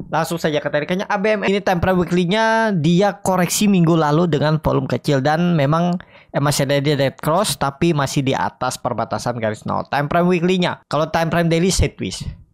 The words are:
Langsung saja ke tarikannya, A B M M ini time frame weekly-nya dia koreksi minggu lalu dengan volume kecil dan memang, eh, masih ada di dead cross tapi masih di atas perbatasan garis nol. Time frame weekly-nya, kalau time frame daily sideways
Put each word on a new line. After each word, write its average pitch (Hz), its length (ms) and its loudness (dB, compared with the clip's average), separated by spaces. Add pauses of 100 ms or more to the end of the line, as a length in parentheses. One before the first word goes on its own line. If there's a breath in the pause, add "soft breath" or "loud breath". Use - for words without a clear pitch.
Langsung 160 320 -4
saja 151 160 -2
ke 143 120 -4
tarikannya, 151 360 -2
A 202 120 -2
B 214 200 0
M 196 80 -6
M 190 40 0
ini 196 120 0
time 180 200 0
frame 185 200 2
weekly-nya 208 760 2
dia 175 440 2
koreksi 185 480 0
minggu 175 240 4
lalu 160 360 2
dengan 151 320 0
volume 135 280 0
kecil 135 320 0
dan 160 320 2
memang, 165 440 2 (360 loud breath)
eh, 151 80 0
masih 139 280 0
ada 139 120 2
di 147 120 0
dead 135 280 0
cross 175 360 0
tapi 165 360 0
masih 143 280 0
di 131 160 0
atas 127 400 -4
perbatasan 113 600 -4
garis 107 280 -4
nol. 98 240 -4
Time 143 200 -2
frame 170 200 2
weekly-nya, 180 600 0
kalau 147 200 -2
time 165 200 0
frame 165 200 0
daily 165 240 2
sideways - 480 -2 (320)